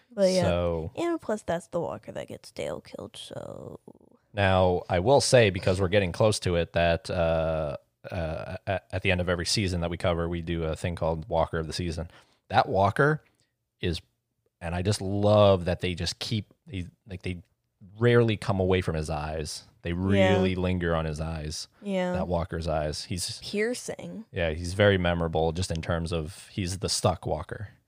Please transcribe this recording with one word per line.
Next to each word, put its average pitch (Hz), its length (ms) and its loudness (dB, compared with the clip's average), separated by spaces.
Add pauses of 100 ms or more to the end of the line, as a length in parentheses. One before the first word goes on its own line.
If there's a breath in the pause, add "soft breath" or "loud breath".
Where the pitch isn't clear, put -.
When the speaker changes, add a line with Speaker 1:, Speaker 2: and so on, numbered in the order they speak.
(120)
Speaker 1:
But 196 200 2
yeah. 185 100 4
Speaker 2:
So 87 560 0
Speaker 1:
And 339 240 -2
plus - 220 -6
that's 175 240 -4
the - 120 -6
walker 113 320 -8
that - 160 -10
gets - 240 -16
Dale - 300 -8
killed, - 340 -16
so. - 640 -14 (540)
Speaker 2:
Now, 92 560 4
I 92 100 2
will 120 220 6
say, 117 280 6
because 92 300 0
we're 95 80 2
getting 92 240 2
close 107 280 2
to 90 160 0
it, 85 180 -2
that, 85 360 2
uh, 80 680 0 (340)
uh, - 440 -6 (100)
at, 95 260 -4
at 95 100 -2
the 98 100 2
end 90 100 4
of 85 80 0
every 87 160 0
season 90 360 0
that 85 80 -2
we 85 80 -4
cover, 85 320 0
we 87 120 -4
do 85 220 -4
a 80 120 -2
thing 87 200 -4
called 80 320 -4
Walker 82 320 0
of 80 80 -6
the 76 60 -10
Season. 85 360 -6 (400 soft breath)
That 117 200 2
Walker 131 520 2 (600)
is, 85 180 -4 (600)
and 85 120 -6
I 90 80 -4
just 101 200 0
love 101 640 6
that 87 160 -2
they 90 120 -2
just 85 240 -6
keep, - 360 -6 (140)
they, 92 200 -8 (220)
like, 92 140 -12
they 92 160 -6 (600)
rarely 117 380 6
come 98 240 -2
away 92 200 4
from 85 140 -2
his 78 140 -4
eyes. 78 540 -6 (180)
They 85 100 -6
Speaker 1:
Yeah. 85 60 -2 (360)
Speaker 2:
really 92 220 2
linger 90 400 0
on 80 100 0
his 76 140 -4
eyes. 80 480 -8 (140)
Speaker 1:
Yeah. 185 320 -2
Speaker 2:
That 185 160 -2
Walker's 82 380 -2
eyes. 76 380 -2
He's - 380 -8
Speaker 1:
Piercing. 214 880 -6
Speaker 2:
Yeah, 85 200 -2
he's 87 220 -6
very 101 240 6
memorable 82 540 0
just 90 180 -4
in 82 120 -4
terms 82 320 -4
of 80 380 -8
he's 92 280 -4
the 87 100 -4
stuck - 360 0
Walker. 82 440 -6 (180)